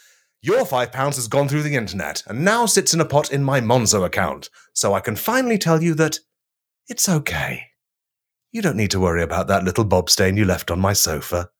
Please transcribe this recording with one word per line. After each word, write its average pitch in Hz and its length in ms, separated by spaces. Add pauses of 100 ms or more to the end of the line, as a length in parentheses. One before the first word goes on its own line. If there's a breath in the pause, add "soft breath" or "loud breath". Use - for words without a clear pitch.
(420 soft breath)
Your 208 220
five 127 280
pounds 139 240
has 123 120
gone 139 200
through 147 140
the 151 120
internet 95 520
and 120 180
now 226 220
sits 185 280
in 165 60
a 160 40
pot 147 280
in 139 100
my 135 180
Monzo 110 440
account, 85 440 (260 soft breath)
so 101 200
I 101 60
can 107 160
finally 240 420
tell 165 240
you 170 120
that 156 240 (680)
it's - 200
okay. 147 560 (880)
You 226 100
don't 160 140
need 104 160
to 98 80
worry 85 220
about 85 260
that 98 160
little 92 200
bob 92 240
stain 95 280
you 107 80
left 92 260
on 87 100
my 95 120
sofa. 87 680